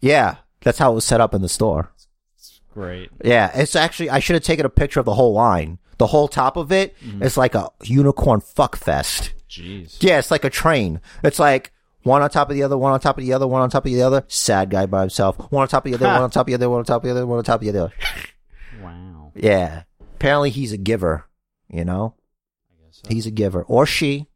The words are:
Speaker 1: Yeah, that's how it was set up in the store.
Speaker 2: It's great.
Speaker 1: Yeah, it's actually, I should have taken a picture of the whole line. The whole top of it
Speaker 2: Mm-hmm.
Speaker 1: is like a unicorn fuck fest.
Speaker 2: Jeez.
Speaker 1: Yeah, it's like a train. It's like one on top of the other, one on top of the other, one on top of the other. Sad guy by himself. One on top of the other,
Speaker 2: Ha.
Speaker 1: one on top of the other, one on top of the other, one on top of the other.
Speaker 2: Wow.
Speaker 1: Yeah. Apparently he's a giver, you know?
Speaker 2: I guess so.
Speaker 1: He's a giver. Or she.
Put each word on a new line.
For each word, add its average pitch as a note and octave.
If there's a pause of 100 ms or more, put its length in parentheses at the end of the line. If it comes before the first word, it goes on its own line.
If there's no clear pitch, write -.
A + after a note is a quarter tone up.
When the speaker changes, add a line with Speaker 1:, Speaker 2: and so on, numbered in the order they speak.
Speaker 1:
Yeah, B2+ (260)
that's A#2+
how C3+
it A#2
was A2
set A#2
up A2+
in G2
the F2+
store. E2+ (440)
Speaker 2:
It's - (140)
great. F2+ (140)
Speaker 1:
Yeah, A2
it's C#3+
actually, E3
I C3+
should D3+
have E3
taken D#3
a B2+
picture C#3+
of B2
the G#2+
whole A#2
line. F2+ (200)
The -
whole D3
top C#3
of D#3+
it G3 (100)
Speaker 2:
Mm-hmm. G#2+
Speaker 1:
is C3
like B2+
a G2 (140)
unicorn C3+
fuck -
fest. - (140)
Speaker 2:
Jeez. F2
Speaker 1:
Yeah, F3+
it's B2+
like D#3
a C3+
train. A2+ (240)
It's C#3+
like C#3 (300)
one C#3
on D3
top C#3+
of D3
the C#3
other, C#3
one C3+
on C3+
top C#3+
of C3+
the B2+
other, C3+
one C3
on B2+
top C3+
of C3
the B2
other. C3
Sad G2
guy F#2+
by F#2+
himself. F#2+ (140)
One C#3
on C3+
top C3+
of C#3
the A#2+
other, B2+
Speaker 2:
Ha. B2
Speaker 1:
one B2+
on B2+
top -
of B2+
the B2
other, B2
one A#2+
on A#2+
top A#2+
of -
the B2
other, B2
one A#2+
on A#2
top A#2
of G#2+
the -
other. F#2+ (880)
Speaker 2:
Wow. F2
Speaker 1:
Yeah. F#2 (320)
Apparently C#3+
he's A#2+
a G#2+
giver, F#2 (440)
you E2+
know? F#2+ (560)
Speaker 2:
I -
guess -
so. -
Speaker 1:
He's A2+
a A2+
giver. G2
Or B2+
she. D3